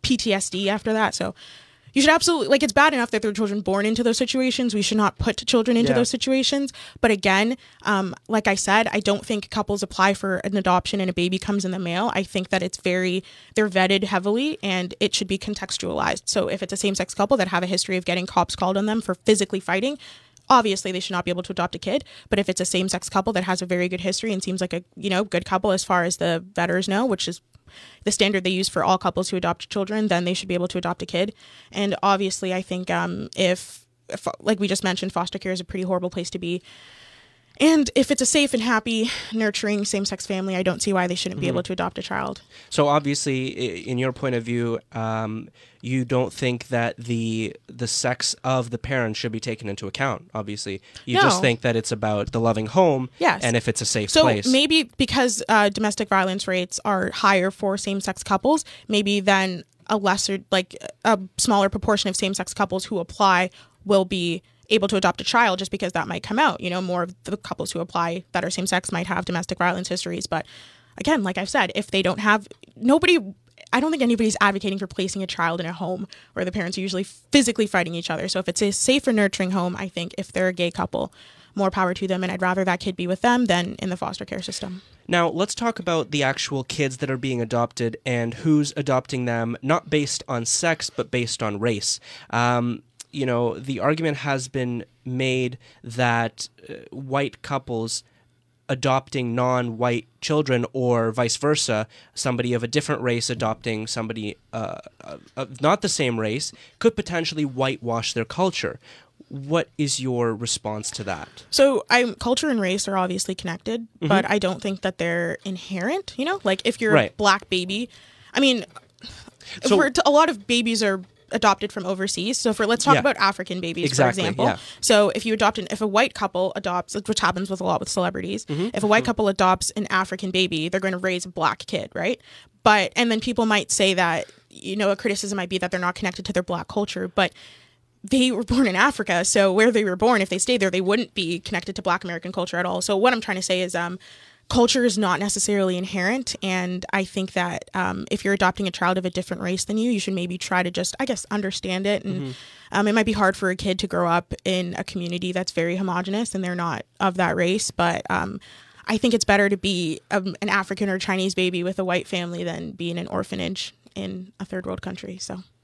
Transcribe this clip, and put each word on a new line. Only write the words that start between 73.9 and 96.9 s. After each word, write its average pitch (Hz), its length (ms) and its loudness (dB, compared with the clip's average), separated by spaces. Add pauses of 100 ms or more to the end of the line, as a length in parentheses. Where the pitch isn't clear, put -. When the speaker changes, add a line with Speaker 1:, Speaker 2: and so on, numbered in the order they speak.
Speaker 1:
think 311 100 0
anybody's 226 400 4
advocating 196 380 2
for 196 80 -4
placing 190 380 -4
a - 20 -6
child 170 320 0
in 170 80 -4
a 170 60 -6
home 180 340 -4 (280)
where 185 100 -2
the 180 80 -4
parents 180 260 -4
are 185 40 -4
usually 185 200 -2
physically 226 640 2
fighting 175 300 0
each 170 140 -6
other. 170 180 -4
So 190 100 -2
if 185 100 -4
it's 180 140 -2
a 202 80 2
safe 262 380 2
and 233 80 2
nurturing 190 340 0
home, 180 260 -2
I 190 120 -8
think 170 280 -8
if - 140 -8
they're 185 160 0
a 185 60 0
gay 175 180 -2
couple, - 420 -4 (440)
more 196 160 2
power 185 200 0
to 190 140 -4
them. 185 160 0
And 180 80 -2
I'd 180 100 -6
rather 185 240 0
that 180 140 2
kid 190 160 -4
be 180 140 -4
with 190 140 -2
them 240 240 4
than 175 340 2
in 185 80 -4
the 180 80 -4
foster - 280 -6
care - 160 -8
system. 185 420 -10 (260)
Speaker 2:
Now, 170 200 4
let's 185 280 -2
talk 233 240 -4
about 165 320 -2
the 143 100 0
actual 131 400 -2
kids 131 360 -2
that 135 120 -4
are 131 80 -2
being 123 220 -2
adopted 117 560 0 (100)
and 117 280 0
who's 151 420 2
adopting 131 480 0
them, 117 380 -2
not 147 280 0
based 147 380 0
on 117 180 -4
sex, - 440 -2
but - 200 -6
based 120 320 -2
on 104 160 -2
race. 107 400 -2 (320)
Um, 120 540 0 (280)
you 135 140 -2
know, 120 320 0
the 131 220 -6
argument 151 380 0
has 135 300 -4
been 123 360 -4 (200)
made 127 540 -2 (240)
that, 117 640 0 (200)
uh, - 60 -12 (160)